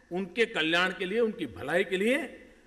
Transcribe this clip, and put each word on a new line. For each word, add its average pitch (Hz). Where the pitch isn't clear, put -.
उनके 190
कल्याण 175
के 185
लिए, 196
उनकी 220
भलाई 156
के 185
लिए 247